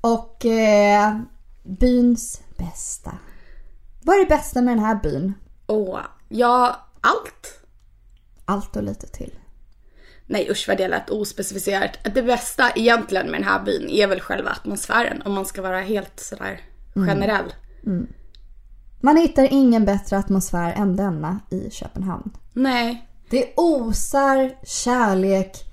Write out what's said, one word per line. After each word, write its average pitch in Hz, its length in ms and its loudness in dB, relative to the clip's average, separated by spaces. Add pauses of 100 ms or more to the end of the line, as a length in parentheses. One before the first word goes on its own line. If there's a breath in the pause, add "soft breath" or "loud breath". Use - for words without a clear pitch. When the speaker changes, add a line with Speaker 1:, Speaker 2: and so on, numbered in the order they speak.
Speaker 1:
Och, 233 440 -2
eh, 214 720 4 (440)
byns 240 760 2 (160)
bästa. - 600 -12 (840 soft breath)
Vad 349 120 4
är 403 40 6
det 381 100 4
bästa 285 320 2
med 247 160 2
den 214 80 0
här 220 180 2
byn? 156 300 -2 (340)
Speaker 2:
Åh, 208 320 -2 (300)
ja, 247 560 4 (160)
allt. - 580 -2 (880)
Speaker 1:
Allt 202 300 -4
och 208 80 -4
lite 202 240 -10
till. - 260 -14 (920 soft breath)
Speaker 2:
Nej, - 260 -4
usch 208 160 -4
vad 196 100 0
det 190 100 0
lät - 220 -4
ospecificerat. 196 840 -4 (220)
Det 262 100 0
bästa 240 520 0
egentligen 220 560 2
med 156 100 -4
den 196 80 -2
här 196 140 0
byn 196 260 -4
är 202 180 2
väl 185 140 -2
själva - 280 -6
atmosfären, - 720 -4
om 202 120 -4
man 190 120 -4
ska 190 160 -10
vara 185 200 -4
helt 190 380 -6
sådär - 420 -12 (340)
Speaker 1:
Mm. 190 120 2
Speaker 2:
generell. 190 460 -2 (320)
Speaker 1:
Mm. 185 220 -4 (920)
Man 294 160 6
hittar 277 360 4
ingen 240 320 6
bättre 202 320 0
atmosfär 180 560 -2
än 196 220 0
denna 185 440 -4 (100)
i 196 220 -8
Köpenhamn. - 600 -8 (220)
Speaker 2:
Nej. 240 540 -2 (220)
Speaker 1:
Det 247 260 0
osar 269 960 2 (120)
kärlek 196 960 0 (160)